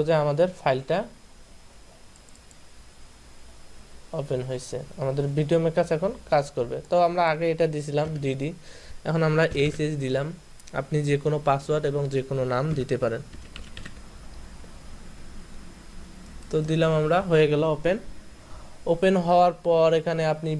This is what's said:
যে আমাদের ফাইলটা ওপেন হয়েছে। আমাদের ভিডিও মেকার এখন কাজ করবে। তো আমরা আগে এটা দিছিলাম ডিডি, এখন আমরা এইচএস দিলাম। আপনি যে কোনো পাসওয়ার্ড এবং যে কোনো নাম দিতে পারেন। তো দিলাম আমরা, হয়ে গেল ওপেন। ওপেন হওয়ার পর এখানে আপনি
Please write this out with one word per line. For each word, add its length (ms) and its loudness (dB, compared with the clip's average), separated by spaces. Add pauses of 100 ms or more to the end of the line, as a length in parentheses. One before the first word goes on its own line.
যে 60 4 (100)
আমাদের 240 4 (140)
ফাইলটা 360 0 (3250)
ওপেন 300 -2
হয়েছে। 280 -6 (240)
আমাদের 240 0 (120)
ভিডিও 280 4
মেকার 200 2 (120)
এখন 140 0 (200)
কাজ 140 4 (100)
করবে। 220 -2 (120)
তো 60 2 (120)
আমরা 240 2
আগে 220 -2
এটা 120 2 (100)
দিছিলাম 320 -2 (160)
ডিডি, 260 -2 (580)
এখন 220 2
আমরা 140 4 (200)
এইচএস 300 0 (100)
দিলাম। 240 0 (520)
আপনি 180 -2 (120)
যে 140 4
কোনো 140 2 (100)
পাসওয়ার্ড 440 2
এবং 120 0 (100)
যে 160 2
কোনো 140 0 (100)
নাম 120 2 (140)
দিতে 240 0
পারেন। 180 0 (3250)
তো 80 -2 (120)
দিলাম 220 4 (100)
আমরা, 160 4 (120)
হয়ে 220 8
গেল 120 4 (140)
ওপেন। 200 0 (960)
ওপেন 220 4 (100)
হওয়ার 280 6 (140)
পর 200 6 (120)
এখানে 240 0 (100)
আপনি 260 -2